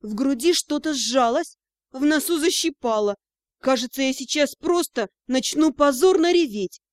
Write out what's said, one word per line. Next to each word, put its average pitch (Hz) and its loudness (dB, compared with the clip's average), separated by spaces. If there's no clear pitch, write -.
В 214 -10
груди 269 0
что-то 302 -4
сжалось, 247 0
в 262 -4
носу 302 0
защипало. 240 -2
Кажется, 254 -2
я 269 0
сейчас 277 -2
просто 339 -2
начну 285 0
позорно 320 2
реветь. 208 -2